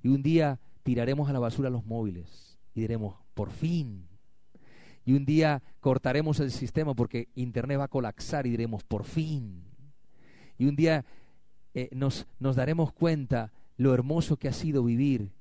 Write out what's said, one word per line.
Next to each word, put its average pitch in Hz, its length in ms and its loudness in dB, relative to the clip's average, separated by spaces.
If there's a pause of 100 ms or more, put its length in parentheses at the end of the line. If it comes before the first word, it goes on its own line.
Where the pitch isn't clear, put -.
Y 123 60 0
un 135 140 4
día 151 360 4 (260)
tiraremos 131 440 2
a 143 40 0
la 131 60 0
basura 120 300 0
los 120 160 -2
móviles 104 720 -6 (160)
y 113 60 -4
diremos, 110 360 -4 (180)
"Por 104 160 -4
fin". 135 560 -4 (960)
Y 127 80 4
un 139 140 4
día 151 360 4 (180)
cortaremos 143 600 2
el 135 100 0
sistema 143 440 -2
porque 120 400 -2
internet 123 440 -2
va 139 60 -2
a 135 40 -6
colapsar 127 580 -2
y 123 40 0
diremos, 113 340 -2
"Por - 200 -4
fin". 127 600 -4 (920)
Y 127 100 2
un 143 100 2
día, 156 280 4 (680)
eh, 127 180 -6
nos, 131 340 -2 (120)
nos 131 180 0
daremos 151 360 2
cuenta 135 600 0 (240)
lo 131 160 6
hermoso 143 460 2
que 180 100 -4
ha - 60 0
sido 143 280 0
vivir 120 480 2 (100)